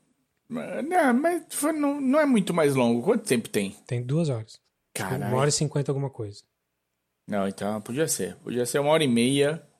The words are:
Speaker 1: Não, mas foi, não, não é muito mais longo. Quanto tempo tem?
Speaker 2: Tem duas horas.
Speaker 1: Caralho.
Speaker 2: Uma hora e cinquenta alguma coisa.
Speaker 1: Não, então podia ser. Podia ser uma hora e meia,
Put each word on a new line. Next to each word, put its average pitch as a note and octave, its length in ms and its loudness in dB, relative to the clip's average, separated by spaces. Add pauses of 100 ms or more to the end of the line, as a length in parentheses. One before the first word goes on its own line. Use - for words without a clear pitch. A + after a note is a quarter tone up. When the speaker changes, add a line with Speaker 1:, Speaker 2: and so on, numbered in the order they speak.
(500)
Speaker 1:
Não, D4 640 0
mas E4+ 360 0
foi, D4+ 240 -2
não, D4 260 -2
não C#4 200 2
é D4+ 60 4
muito G#3 280 2
mais D3 220 4
longo. A#2+ 280 4
Quanto A3 220 0
tempo A#2 240 0
tem? G2+ 220 -2 (160)
Speaker 2:
Tem A#2+ 140 -4
duas D3 280 -2
horas. A2+ 300 -8 (340)
Speaker 1:
Caralho. C3 400 -4
Speaker 2:
Uma B2+ 80 2
hora C#3+ 80 2
e D3 40 2
cinquenta D3 380 -2
alguma C#3 180 -4
coisa. G#2 340 -12 (840)
Speaker 1:
Não, G2+ 200 -2
então G#2 340 -6
podia C#3 260 -4
ser. F#2 300 -4
Podia A#2+ 280 -4
ser C#3+ 140 -2
uma C#3+ 120 2
hora D#3+ 120 4
e C#3+ 40 2
meia, C#3 540 2 (180)